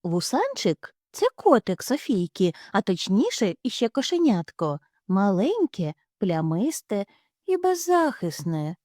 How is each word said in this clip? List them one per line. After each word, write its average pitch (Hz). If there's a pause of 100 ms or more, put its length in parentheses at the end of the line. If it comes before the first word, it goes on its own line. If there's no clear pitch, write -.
Вусанчик — 185 (160)
це - (100)
котик -
Софійки, 185 (180)
а 196
точніше, 196
іще 240
кошенятко. 196 (280)
Маленьке, 196 (240)
плямисте 185 (400)
і 370
беззахисне. 269